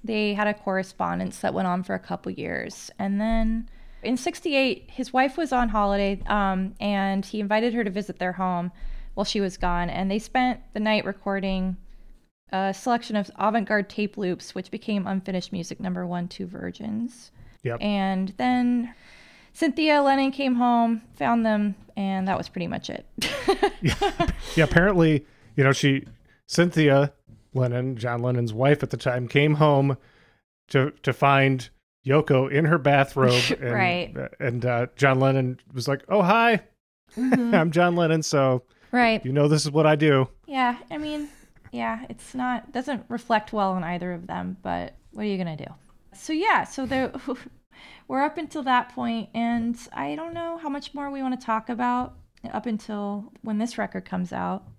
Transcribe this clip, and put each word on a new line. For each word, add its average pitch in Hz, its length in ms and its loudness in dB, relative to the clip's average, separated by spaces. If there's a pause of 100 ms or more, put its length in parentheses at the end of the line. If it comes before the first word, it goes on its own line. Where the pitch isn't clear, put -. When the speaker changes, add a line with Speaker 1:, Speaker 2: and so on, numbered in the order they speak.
Speaker 1:
They 214 300 -2
had 208 120 0
a 208 80 0
correspondence 185 840 -4
that - 140 -2
went 190 120 0
on 180 160 -2
for 190 120 -6
a 185 40 -4
couple 180 320 -8
years. - 680 -8
And 196 220 -2
then 226 480 0 (340)
in 247 140 -2
sixty-eight, 277 720 -2
his - 220 -8
wife 269 240 2
was 320 160 -2
on 247 180 2
holiday, 202 560 0
um, 196 520 0
and 196 460 -2
he 214 160 -6
invited 214 340 0
her 240 80 0
to 202 80 -2
visit 190 280 -6
their 180 140 -2
home 180 380 -2 (440)
while 202 100 -2
she 208 160 -2
was 190 160 -2
gone. 175 340 0
And 190 200 -2
they 208 80 0
spent 254 420 -2 (140)
the 185 60 -4
night 214 240 2
recording 190 720 -4 (760)
a 190 220 -2
selection 233 420 -2
of 202 220 -2
avant-garde 214 500 0
tape 208 300 -4
loops, 180 360 -4
which 185 160 -10
became 202 360 -4
Unfinished 185 460 -4
Music 175 280 -8
number 180 260 -4
one, 175 220 -4
Two - 180 -10
Virgins. 208 840 -8 (320)
Speaker 2:
Yep. 120 180 -4
Speaker 1:
And 190 560 -2
then 247 560 0 (640)
Cynthia 302 480 2
Lennon 269 300 4
came 262 240 0
home, 233 440 2 (140)
found 233 320 2
them, 208 280 2 (220)
and 190 320 -2
that 190 80 0
was 170 140 -6
pretty 175 160 -6
much - 240 -8
it. - 220 -10
<laughs> - 680 0
Speaker 2:
Yeah. - 460 0 (300)
Yeah, 160 80 6
apparently, 170 640 4 (300)
you 139 80 4
know, 135 80 6
she, 135 320 2 (420)
Cynthia 147 680 4 (420)
Lennon, 127 420 -2
John 120 260 -4
Lennon's 120 300 0
wife 139 300 4
at 131 80 -4
the 127 80 -4
time, 123 300 -2
came 147 260 4
home 139 420 4 (720)
to, 139 220 2 (120)
to 131 100 0
find 135 560 4 (380)
Yoko 135 440 4
in 147 160 2
her 160 120 4
bathrobe. 135 720 4
Speaker 1:
<laughs> - 100 -2
Speaker 2:
And, 120 120 -2
Speaker 1:
Right. 180 420 -2 (260)
Speaker 2:
and, 120 260 -2
uh, 123 200 0 (100)
John 135 240 4
Lennon 131 380 2 (140)
was 120 160 -6
like, 139 200 -2
"Oh, 202 140 4
hi. 226 380 4 (560)
Speaker 1:
Mm-hmm. 247 380 2
Speaker 2:
<laughs> - 0 -
I'm 165 180 4
John 175 240 4
Lennon, 160 260 2
so 135 400 2 (300)
Speaker 1:
Right. 233 320 2
Speaker 2:
you 131 80 -4
know 147 160 4
this 147 160 4
is 151 60 -4
what 156 160 4
I 151 100 6
do." 143 320 4 (180)
Speaker 1:
Yeah, 254 300 0 (140)
I 302 80 -8
mean, 302 300 -6 (440)
yeah, 233 380 -6
it's - 240 -18
not, 247 380 -6
doesn't 254 360 -6
reflect 233 460 -2
well 196 180 0
on 185 120 -2
either 175 280 -6
of 175 140 -10
them, 180 360 -8
but 87 320 -6 (180)
what 214 120 -10
are 214 40 -2
you 196 100 -2
gonna 165 180 -6
do? - 100 -12 (480)
So - 180 -10
yeah, 330 320 2
so 262 220 -8
the, 262 500 -4 (320)
<laughs> - 400 -20
we're 262 140 0
up 302 160 -2
until 311 240 -8
that 247 320 0
point, 233 400 -4
and 233 420 -2 (160)
I 285 220 -6
don't 330 180 -10
know 339 260 -6
how 320 120 -8
much 285 240 -10
more 285 160 -8
we 277 120 -8
wanna 254 140 -2
talk 220 320 -4
about 247 460 -2 (380)
up 214 140 -6
until 208 760 -6
when 220 160 -6
this 233 220 -4
record 190 260 -6
comes 180 260 -4
out. 180 340 -6 (140)